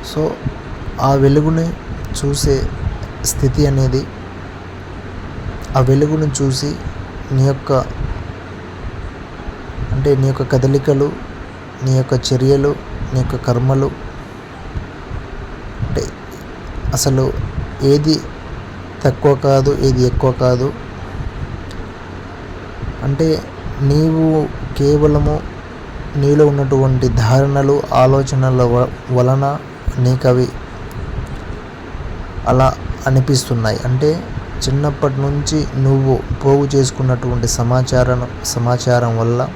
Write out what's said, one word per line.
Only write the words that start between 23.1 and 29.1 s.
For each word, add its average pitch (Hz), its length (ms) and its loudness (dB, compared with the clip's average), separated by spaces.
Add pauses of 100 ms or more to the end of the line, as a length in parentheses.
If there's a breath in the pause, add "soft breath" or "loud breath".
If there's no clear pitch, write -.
నీవు 156 680 4 (300)
కేవలము 147 560 4 (840)
నీలో 147 300 6
ఉన్నటువంటి 135 600 4
ధారణలు, 139 760 4 (100)
ఆలోచనల 131 720 4
వ-, 123 300 4 (180)